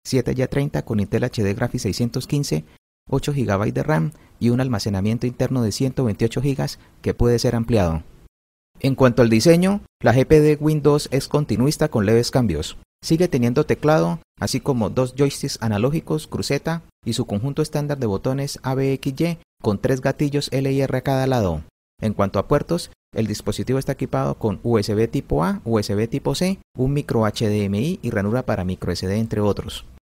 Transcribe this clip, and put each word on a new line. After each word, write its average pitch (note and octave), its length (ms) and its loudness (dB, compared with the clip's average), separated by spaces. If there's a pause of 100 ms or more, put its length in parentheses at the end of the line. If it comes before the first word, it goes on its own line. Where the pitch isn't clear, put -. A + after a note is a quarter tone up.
siete C3 340 0
y B2+ 60 0
A B2+ 40 0
treinta C#3+ 380 -2
con A2 140 0
Intel G2+ 240 0
H B2 200 -2
D G2 120 0
Graphics B2 260 -4
seiscientos A#2 460 -2
quince, D3+ 380 -2 (440)
ocho C#3 240 -2
gigabytes A2 400 0
de C3 80 -2
ram D#3 300 0 (280)
y A#2 100 2
un A#2+ 120 2
almacenamiento A2 640 -2
interno B2+ 380 0
de G#2+ 80 0
ciento C3+ 320 -2
veintiocho A2+ 400 0
gigas C#3+ 340 -2 (240)
que G2 140 -2
puede A#2+ 240 4
ser A#2 160 2
ampliado. G2+ 480 2 (760)
En C3+ 140 2
cuanto B2+ 300 4
al A#2 80 4
diseño, E3+ 500 4 (220)
la A#2+ 100 6
G C3 140 4
P D#3 120 8
D D3+ 220 6
Win D3+ 220 0
dos D3 280 2
es - 160 -2
continuista D3 600 0
con G#2+ 160 0
leves A#2 240 4
cambios. F#2 480 0 (260)
Sigue E3 240 2
teniendo B2+ 380 2
teclado, E3 540 2 (200)
así G2+ 200 -2
como A2+ 320 0
dos B2+ 240 -2
joysticks C#3 460 -2
analógicos, C3+ 640 -2
cruceta D#3+ 560 -4 (200)
y A#2 100 -4
su A#2 120 -2
conjunto C3+ 380 -2
estándar D3 340 -4
de C3 80 -2
botones C3+ 560 -4
A, C3 140 -4
B, C3+ 180 0
X, C3+ 260 -4
Y E3 180 -2 (260)
con G2+ 160 0
tres C3 220 0
gatillos C#3 500 -2
L C3+ 200 -2
y C3+ 80 0
R C3+ 160 0
a B2+ 60 -2
cada C3 240 0
lado. G2 380 0 (360)
En G#2+ 140 -2
cuanto G2 240 -2
a G2 100 -2
puertos, - 440 -2 (220)
el A2 140 -2
dispositivo G#2+ 500 -4
está C3+ 140 -2
equipado C#3 440 -4
con G#2 280 -2
U A#2 160 2
S G#2 160 -2
B A2 120 2
tipo C#3 360 -2
A, G3 220 -2
U A2+ 120 2
S G#2 160 0
B G#2+ 140 0
tipo - 260 -4
C, F#3 260 -2 (180)
un C3 160 0
micro A#2+ 320 0
H G#2+ 220 -2
D G#2 180 0
M G2 140 0
I E3 220 -2
y A#2+ 80 -6
ranura G#2+ 360 0
para G2+ 180 -2
micro F#2 280 -4
S F2 140 -4
D, F#2+ 120 0
entre A2+ 240 -2
otros. - 440 -2 (160)